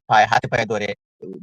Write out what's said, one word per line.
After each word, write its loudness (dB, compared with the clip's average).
পায়ে, 6
হাতে 0
পায়ে -2
ধরে -4